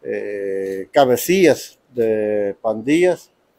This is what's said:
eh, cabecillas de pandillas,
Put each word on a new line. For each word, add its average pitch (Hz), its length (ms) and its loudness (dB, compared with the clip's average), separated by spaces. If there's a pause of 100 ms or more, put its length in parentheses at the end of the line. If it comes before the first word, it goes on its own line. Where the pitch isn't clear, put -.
eh, 98 880 -6
cabecillas 143 880 2 (100)
de 107 720 -2
pandillas, 147 720 0 (280)